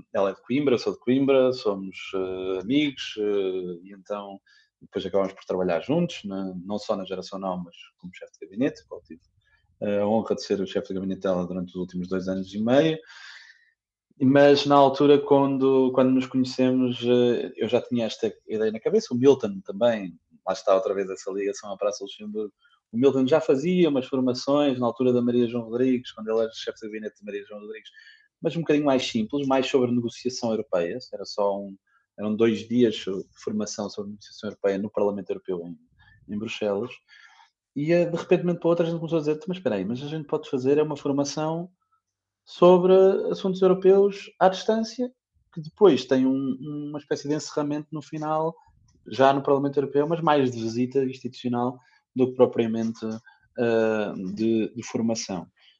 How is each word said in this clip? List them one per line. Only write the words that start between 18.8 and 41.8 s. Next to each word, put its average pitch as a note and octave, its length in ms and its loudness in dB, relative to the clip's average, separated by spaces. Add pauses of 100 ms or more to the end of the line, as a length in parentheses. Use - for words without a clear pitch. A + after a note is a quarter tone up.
O - 20 -2
Milton A#2+ 480 4
também, G2+ 500 -2 (320)
lá F#2+ 60 -2
está F#2+ 220 2
outra F#2+ 180 2
vez F#2+ 160 -4
essa F#2+ 240 -10
ligação G2+ 400 -6
à F#2+ 40 -12
Praça G2+ 280 -4
Luxemburgo. G#2+ 480 -10 (400)
O A2+ 60 -4
Milton C3 280 4
já D3+ 140 4
fazia E3 480 2
umas C3 180 -2
formações C3 720 0
na B2 80 0
altura B2 260 0
da A#2+ 100 2
Maria A#2+ 260 2
João A#2+ 160 -6
Rodrigues, B2 480 -2
quando A2 160 -12
ele A2 120 0
era A2 120 -2
chefe - 280 -10
de A2 80 -14
gabinete G#2+ 300 -12
de G#2 60 -20
Maria G2+ 220 -10
João G#2 160 -16
Rodrigues, G#2+ 280 -16 (520)
mas D#3 140 -2
um E3+ 40 -4
bocadinho D3 240 2
mais C3 220 2
simples, C3+ 400 -2
mais C3 200 2
sobre B2 240 2
negociação A#2+ 600 -4
europeia. G#2 480 -2 (160)
Era G2+ 100 -10
só G2+ 340 -2
um, G2 160 -12 (440)
eram G#2+ 180 -4
dois A2 320 0
dias A#2 280 2
de F#2+ 280 -8 (180)
formação G#2+ 460 -6
sobre G2+ 220 -12
negociação G#2 400 -14
europeia G2 260 -2
no G2+ 140 -6
Parlamento G2+ 400 -2
Europeu F#2+ 360 -6
em, E2+ 120 -14 (560)
em G#2 40 -6
Bruxelas. G#2+ 520 -4 (840)
E, D3+ 180 -2
eh, F3 120 4
de E3+ 120 -4
repente, F3+ 240 2
de F3 40 -6
um - 40 0
momento E3+ 120 -2
para E3+ 60 -2
o E3 40 4
outro, E3+ 140 2
a E3 60 -2
gente E3+ 80 -4
começou E3 200 -2
a - 20 0
dizer: D3+ 180 -2 (100)
"Mas F3+ 80 -6
espera G#2+ 200 -2
aí, F#2 80 -2
mas A#2+ 180 -6
a D3 60 -8
gente D#3 180 -8
pode D3+ 240 -6
fazer C3+ 260 2
é D3+ 60 4
uma D3+ 140 -2
formação D#3 760 -4 (720)